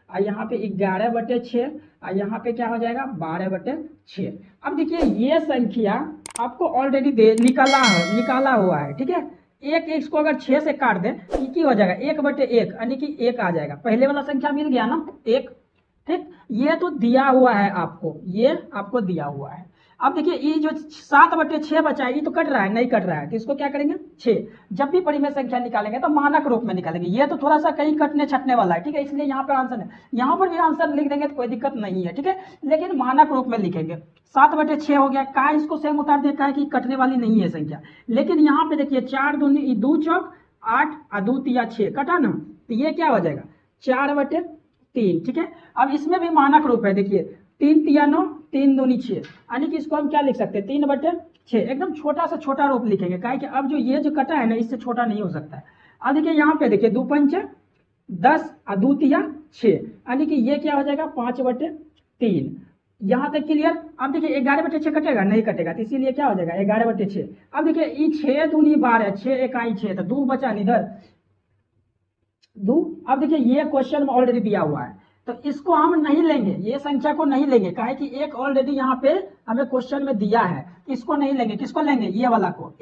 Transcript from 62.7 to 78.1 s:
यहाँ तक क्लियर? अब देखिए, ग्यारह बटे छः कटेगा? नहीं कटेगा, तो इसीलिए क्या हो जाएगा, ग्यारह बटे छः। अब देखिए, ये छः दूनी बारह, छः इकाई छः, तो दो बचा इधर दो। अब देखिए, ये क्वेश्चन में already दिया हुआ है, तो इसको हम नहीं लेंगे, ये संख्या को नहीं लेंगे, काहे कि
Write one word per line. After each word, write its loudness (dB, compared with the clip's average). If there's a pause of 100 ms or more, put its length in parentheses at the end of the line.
यहाँ 0
तक -2
क्लियर? 0 (240)
अब -4
देखिए, -2
ग्यारह 2
बटे -4
छः -2
कटेगा? 0
नहीं 2
कटेगा, -4
तो -8
इसीलिए -2
क्या 0
हो 2
जाएगा, -2
ग्यारह 2
बटे -2
छः। -6 (260)
अब 0
देखिए, 2
ये 0
छः 0
दूनी 4
बारह, 4
छः -2
इकाई -2
छः, -4
तो -4
दो -2
बचा 0
इधर 0 (1700)
दो। 2 (340)
अब 2
देखिए, 0
ये 4
क्वेश्चन 0
में 0
already 2
दिया 0
हुआ -2
है, -14 (260)
तो -6
इसको -2
हम 4
नहीं 2
लेंगे, 2 (100)
ये -4
संख्या -2
को 0
नहीं 2
लेंगे, 4
काहे -4
कि -8